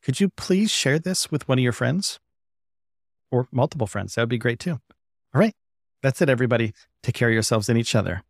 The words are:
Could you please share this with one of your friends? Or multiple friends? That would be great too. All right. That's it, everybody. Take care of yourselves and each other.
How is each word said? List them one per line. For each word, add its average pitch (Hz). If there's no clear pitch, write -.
Could -
you 196
please 196
share 139
this 180
with 151
one 127
of 131
your 123
friends? 135
Or 127
multiple 131
friends? 95
That 117
would 117
be 123
great 117
too. 165
All 135
right. 214
That's 135
it, 147
everybody. 117
Take -
care 120
of 113
yourselves 110
and 117
each 117
other. 95